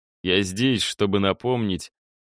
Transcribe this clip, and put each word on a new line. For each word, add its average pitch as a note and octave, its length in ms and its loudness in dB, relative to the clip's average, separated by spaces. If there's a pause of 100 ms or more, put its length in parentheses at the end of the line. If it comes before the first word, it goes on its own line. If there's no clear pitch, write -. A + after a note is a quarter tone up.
(220)
«я F#2 200 2
здесь, G#2 400 0
чтобы G2+ 360 0
напомнить». G2+ 720 -2 (380)